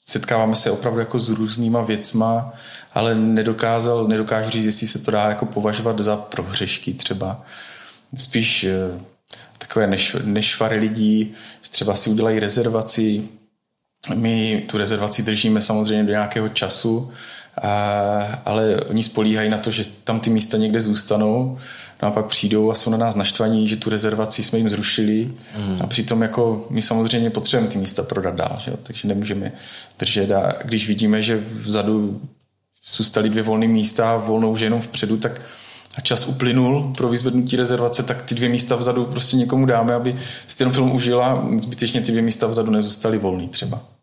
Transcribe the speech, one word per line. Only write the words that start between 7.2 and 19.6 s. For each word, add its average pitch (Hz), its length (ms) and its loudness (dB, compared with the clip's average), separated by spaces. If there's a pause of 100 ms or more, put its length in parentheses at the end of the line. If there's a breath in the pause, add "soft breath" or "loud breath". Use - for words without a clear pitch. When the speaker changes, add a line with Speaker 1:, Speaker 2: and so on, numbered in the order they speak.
Speaker 1:
Spíš, - 460 0
eh, 95 360 -2 (580 loud breath)
takové - 300 0
neš-, - 360 0
nešvary 107 540 0
lidí, 107 560 2 (280 loud breath)
že - 100 -16
třeba 101 240 0
si - 140 0
udělají 110 300 2
rezervaci. 110 840 0 (920)
My 110 560 0
tu 107 60 -2
rezervaci 104 460 0
držíme 107 380 2
samozřejmě 107 420 2
do 101 60 2
nějakého 107 400 0
času, 113 640 -2 (500 loud breath)
a, 104 840 0
ale 110 360 2
oni 110 220 0
spolíhají 107 460 2
na 107 80 0
to, 107 140 -2